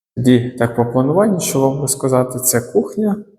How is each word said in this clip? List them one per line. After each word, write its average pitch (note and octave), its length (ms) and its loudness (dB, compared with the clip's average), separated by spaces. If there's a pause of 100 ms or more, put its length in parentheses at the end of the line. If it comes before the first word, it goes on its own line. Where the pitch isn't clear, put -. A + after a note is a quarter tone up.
(160)
Тоді B2 340 4
так - 260 -4
по A#2+ 160 0
плануванню, E3+ 480 2
що C#3+ 200 -2
вам C3+ 200 2
розказати, C3 580 0
це - 340 -2
кухня, G#3+ 520 -2 (140)